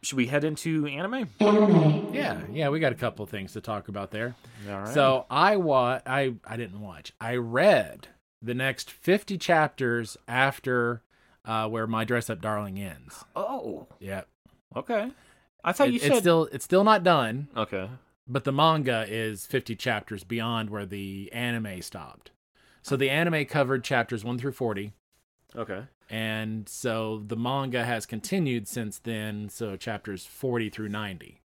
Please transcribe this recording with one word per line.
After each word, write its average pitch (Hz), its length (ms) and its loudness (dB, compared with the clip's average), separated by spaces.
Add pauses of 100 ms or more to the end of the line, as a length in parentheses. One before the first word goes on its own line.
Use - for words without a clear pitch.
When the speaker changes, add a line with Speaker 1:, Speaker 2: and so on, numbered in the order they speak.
Speaker 1:
should - 140 -6
we 123 120 2
head 143 180 0
into 156 420 0
anime? 190 400 -4 (140)
Speaker 2:
Anime. 190 720 6
Speaker 3:
Yeah, 240 260 -2 (140)
yeah, 143 160 0
we 156 100 0
got 139 140 2
a - 20 -4
couple 107 300 -4
things 95 260 -10
to 107 80 -8
talk 104 300 -8
about 98 220 -8
there. 117 220 -4 (360)
Speaker 1:
All 98 100 -6
right. 107 140 -6
Speaker 3:
So 135 360 6
I 180 280 6
wa-, 131 480 4
I, 131 300 0 (120)
I 113 80 -8
didn't 113 240 -8
watch. 90 400 -14
I 117 160 -4
read 123 720 2 (340)
the 117 120 -4
next 131 360 -2
fifty 196 480 0
chapters 131 800 2 (100)
after, 123 760 0 (420)
uh, 110 240 -2
where 110 180 -2
My 110 200 0
Dress 120 240 0
Up 107 100 -4
Darling 104 400 -4
ends. 87 460 -12 (100)
Speaker 1:
Oh. 190 520 -6 (120)
Speaker 3:
Yep. 95 300 -10 (440)
Speaker 1:
Okay. 220 380 -2 (540)
I 180 80 0
thought 269 160 4
Speaker 3:
It, - 60 2
Speaker 1:
you - 20 0
Speaker 3:
it's 143 100 0
Speaker 1:
said - 140 6
Speaker 3:
still, 165 280 6
it's 139 140 -8
still 196 220 6
not 214 180 6
done. 143 540 2
Speaker 1:
Okay. 101 320 -4 (380)
Speaker 3:
But 127 180 -4
the 139 80 0
manga 139 560 4
is 110 360 -4
fifty 120 300 -2
chapters 104 480 -4
beyond 113 460 -2
where 101 160 -6
the 98 480 -10
anime 117 480 -4
stopped. - 500 -16 (500)
So - 140 -2
the 135 140 2
anime 156 360 2
covered 135 380 0
chapters 117 400 0
one 120 140 -4
through 131 160 -4
forty. 104 400 -4 (600)
Speaker 1:
Okay. 107 280 -8 (280)
Speaker 3:
And 110 600 -6
so 110 560 -4
the 107 100 -6
manga 127 480 -2
has 117 220 -2
continued 123 640 -2
since 110 300 -6
then, 107 500 -6
so 104 260 -6
chapters 104 500 -8
forty 120 440 -4
through 107 200 -8
ninety. 101 560 -8